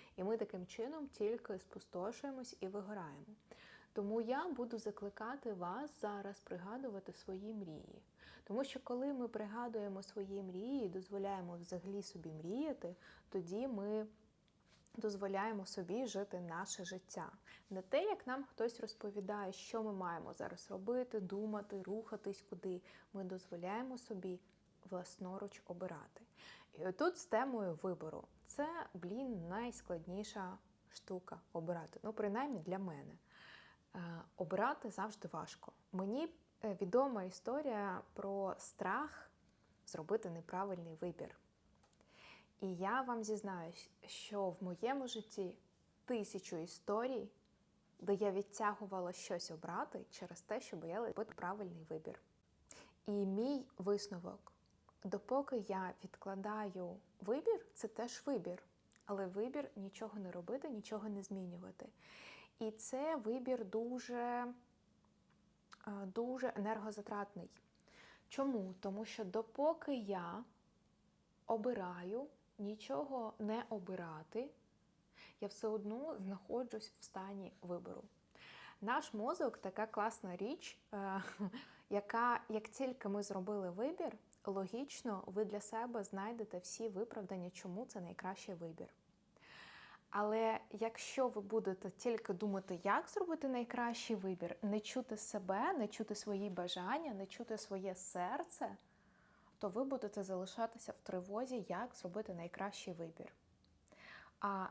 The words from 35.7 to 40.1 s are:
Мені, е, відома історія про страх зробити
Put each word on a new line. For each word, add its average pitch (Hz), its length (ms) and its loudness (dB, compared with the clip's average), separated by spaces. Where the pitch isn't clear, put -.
Мені, 208 360 2
е, 202 180 2
відома 226 420 6
історія 208 800 0
про 196 460 0
страх - 720 -2
зробити 185 420 2